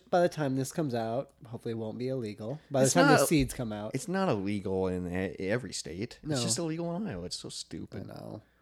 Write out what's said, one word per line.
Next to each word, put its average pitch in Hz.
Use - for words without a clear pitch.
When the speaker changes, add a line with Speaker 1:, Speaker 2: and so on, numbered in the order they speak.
Speaker 1:
by 180
the 175
time 143
this 135
comes 147
out, 113
hopefully 117
won't 110
be 123
illegal. 120
By 135
the 135
Speaker 2:
It's 131
Speaker 1:
time 269
the 254
Speaker 2:
not, 139
Speaker 1:
seeds 139
come 113
out. 104
Speaker 2:
it's -
not 185
illegal 95
in 90
e-, 92
every 113
state. -
Speaker 1:
No. 151
Speaker 2:
It's 120
just 117
illegal 170
in 214
Iowa. 90
It's 90
so -
stupid. -
Speaker 1:
I -
know. -